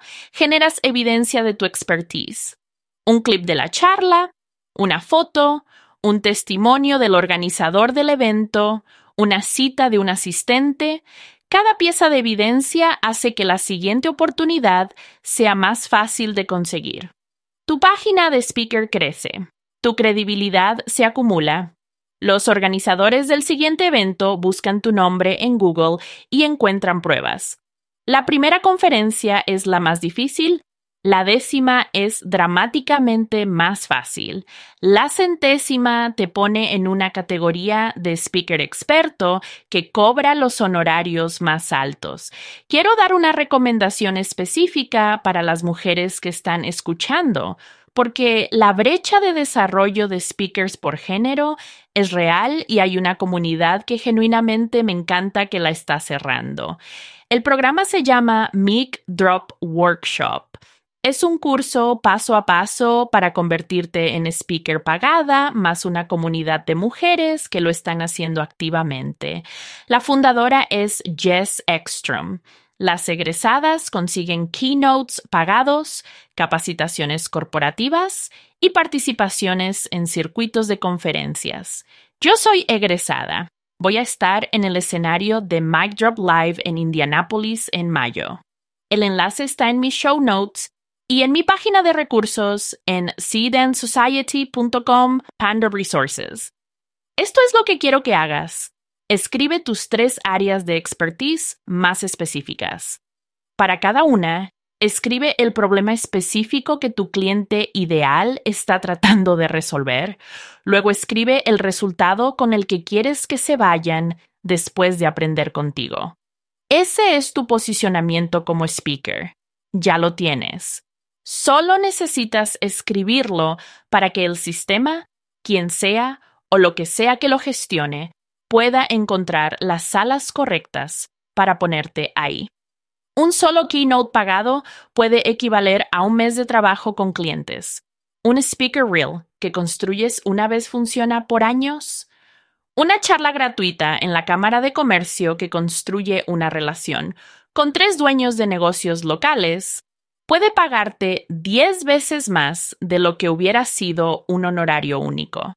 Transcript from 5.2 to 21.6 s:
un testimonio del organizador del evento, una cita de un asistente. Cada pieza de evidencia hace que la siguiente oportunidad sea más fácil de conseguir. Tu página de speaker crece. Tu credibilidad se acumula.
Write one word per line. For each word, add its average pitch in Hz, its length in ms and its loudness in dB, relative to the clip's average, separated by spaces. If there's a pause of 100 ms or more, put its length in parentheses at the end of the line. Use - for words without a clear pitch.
un 208 180 2
testimonio 233 760 2
del 214 160 4
organizador 175 760 2
del 285 180 2
evento, 214 760 0 (320)
una 202 260 2
cita 262 480 0
de 214 80 4
un 196 100 0
asistente. 269 960 -2 (460)
Cada 427 300 4
pieza 339 320 4
de 285 80 4
evidencia 247 720 2 (100)
hace 226 320 -2
que 202 100 -2
la 185 140 2
siguiente 202 500 -2
oportunidad 302 840 2 (300)
sea 214 320 2
más 196 340 0
fácil 220 460 0
de 196 120 -2
conseguir. 175 640 -6 (560)
Tu 311 140 0
página 381 500 4
de 269 80 2
speaker 226 520 -2
crece. 165 580 -6 (320)
Tu 233 160 0
credibilidad 202 920 0
se - 180 0
acumula. 180 680 0 (460)